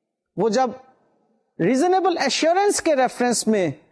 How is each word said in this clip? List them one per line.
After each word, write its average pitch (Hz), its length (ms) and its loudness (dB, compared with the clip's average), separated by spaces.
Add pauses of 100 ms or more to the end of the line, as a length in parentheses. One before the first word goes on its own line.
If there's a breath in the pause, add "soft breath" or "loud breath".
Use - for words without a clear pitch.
(360)
وہ 208 120 0
جب 240 220 0 (880)
ریزنیبل 339 580 2
ایشورنس 349 640 0
کے 311 140 2
ریفرنس 247 500 -2
میں 196 240 0 (200)